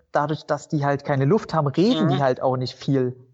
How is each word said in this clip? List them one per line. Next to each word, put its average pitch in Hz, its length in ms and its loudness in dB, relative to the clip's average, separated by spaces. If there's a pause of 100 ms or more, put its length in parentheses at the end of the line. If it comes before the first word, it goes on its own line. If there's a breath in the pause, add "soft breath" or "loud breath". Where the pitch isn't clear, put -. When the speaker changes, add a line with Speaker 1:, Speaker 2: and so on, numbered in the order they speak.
(120)
Speaker 1:
dadurch, 147 340 -2
dass 147 240 -4
die 143 160 0
halt 143 180 0
keine 139 220 0
Luft 202 280 0
haben, 156 140 0
reden 208 380 2
Speaker 2:
Mhm. 151 40 2
Speaker 1:
die 139 120 0
halt 131 200 0
auch 127 160 0
nicht 127 180 -6
viel. 127 400 -2 (180)